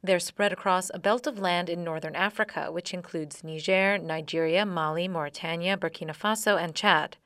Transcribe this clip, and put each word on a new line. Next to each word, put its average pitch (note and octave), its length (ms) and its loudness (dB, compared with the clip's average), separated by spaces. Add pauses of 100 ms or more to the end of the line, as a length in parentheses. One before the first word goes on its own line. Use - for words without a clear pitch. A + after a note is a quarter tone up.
They're F3+ 200 2
spread G3+ 320 0
across F#3 420 0
a F#3 60 -8
belt A3+ 260 2
of A#3 140 -4
land F3 280 0
in F3 140 -2
northern D#3+ 320 -6
Africa, G3+ 560 0
which F3 240 -6
includes E3 480 -8
Niger, F#3+ 560 2
Nigeria, E3 680 0
Mali, E3+ 440 0
Mauritania, E3+ 680 -2
Burkina D#3+ 400 -6
Faso, G#3+ 400 2
and E3+ 160 -2
Chad. D#3+ 540 4